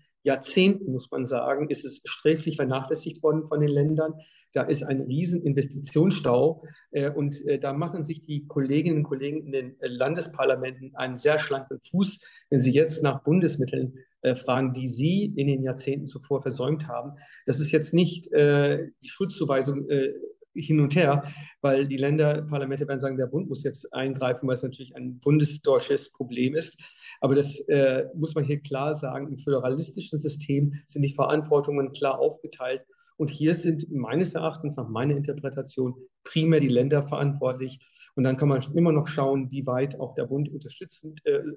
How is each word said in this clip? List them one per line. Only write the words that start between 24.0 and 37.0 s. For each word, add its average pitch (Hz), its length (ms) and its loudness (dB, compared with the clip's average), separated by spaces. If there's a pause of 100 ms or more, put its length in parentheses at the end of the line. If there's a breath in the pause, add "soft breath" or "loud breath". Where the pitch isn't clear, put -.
weil 127 60 2
es - 80 -6
natürlich 127 340 -10
ein 127 220 -10
bundesdeutsches 143 920 2
Problem 127 440 -2
ist. 160 220 -6 (440 loud breath)
Aber 139 140 4
das, 143 340 0
äh, 135 460 4
muss 156 200 -4
man 151 80 2
hier 143 160 -2
klar 143 360 -4
sagen, 139 340 -6
im 131 80 -10
föderalistischen 139 800 -2
System 143 560 0 (120)
sind 147 180 -2
die 139 120 0
Verantwortungen 143 800 2
klar 135 260 -2
aufgeteilt. 135 600 -2 (340 soft breath)
Und 147 140 -2
hier 156 260 2
sind 160 360 -2
meines 139 420 -2
Erachtens, 156 420 -4
nach 113 140 -8
meiner 131 260 0
Interpretation, 135 800 -4 (300)
primär 160 340 4
die 139 80 4
Länder 139 400 4